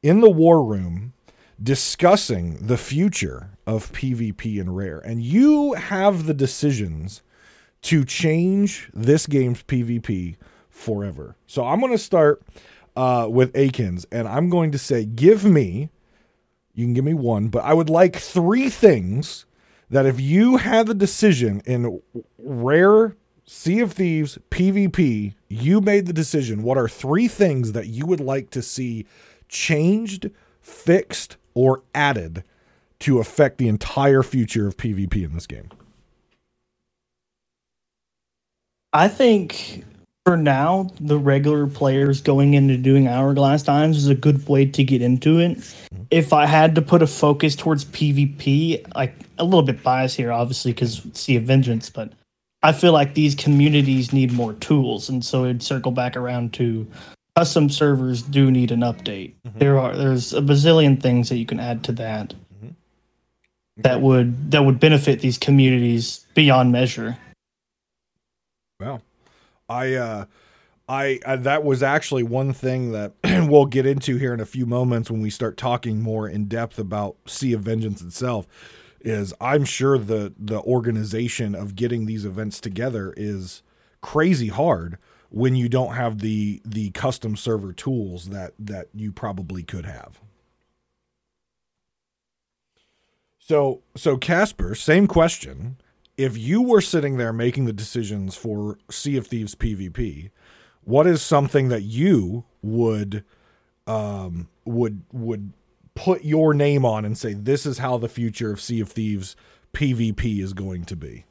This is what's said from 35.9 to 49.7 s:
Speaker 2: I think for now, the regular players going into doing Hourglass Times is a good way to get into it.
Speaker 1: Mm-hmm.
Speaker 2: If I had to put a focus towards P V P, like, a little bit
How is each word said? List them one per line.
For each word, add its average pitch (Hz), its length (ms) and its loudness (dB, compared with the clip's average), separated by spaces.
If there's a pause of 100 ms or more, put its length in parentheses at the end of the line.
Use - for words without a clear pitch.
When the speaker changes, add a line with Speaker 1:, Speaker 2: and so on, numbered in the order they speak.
Speaker 2:
I 156 140 6
think 208 760 0 (400)
for 180 120 4
now, 160 600 2
the 147 180 0
regular 143 520 2
players 139 520 0
going 139 340 4
into 139 220 4
doing 135 300 6
Hourglass 139 560 2
Times 151 340 2
is 143 120 2
a 139 80 4
good 139 320 2
way 139 180 4
to 139 160 0
get 131 200 2
into 127 360 4
it. 170 200 0
Speaker 1:
Mm-hmm. - 520 -18
Speaker 2:
If 160 220 4
I 147 140 6
had 156 280 6
to 160 80 4
put 170 180 6
a 156 60 6
focus 147 480 2
towards 156 300 -2
P - 260 -2
V 143 160 2
P, 147 580 0 (120)
like, 127 180 -4 (240)
a 160 60 0
little 175 180 4
bit 131 220 -2